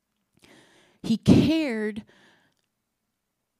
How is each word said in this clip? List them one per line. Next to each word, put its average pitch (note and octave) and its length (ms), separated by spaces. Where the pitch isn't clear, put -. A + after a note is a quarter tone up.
He A3+ 140
cared A3 840